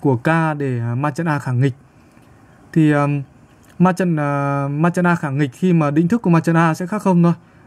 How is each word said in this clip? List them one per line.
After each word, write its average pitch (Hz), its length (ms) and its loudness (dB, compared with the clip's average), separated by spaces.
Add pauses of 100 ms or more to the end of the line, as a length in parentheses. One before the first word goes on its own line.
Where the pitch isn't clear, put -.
của 135 160 0
K 160 420 -2
để, 131 200 -4
à, 120 160 -4
ma 147 160 -4
trận 170 160 -6
A 147 120 0
khả 131 140 -6
nghịch. 127 220 0 (1000)
Thì, 156 200 4
à, 143 140 2 (720)
ma 180 140 4
trận, 175 240 -2
à, 139 540 -2
ma 156 200 0
trận 180 160 0
A 175 80 2
khả 160 160 -4
nghịch 139 220 -2
khi 185 200 0
mà 151 180 2
định 165 180 2
thức 233 140 -2
của 185 80 0
ma 165 100 4
trận 165 160 0
A 165 180 2
sẽ 180 120 -8
khác 208 160 -6
không 175 200 2
thôi. 170 100 4 (340)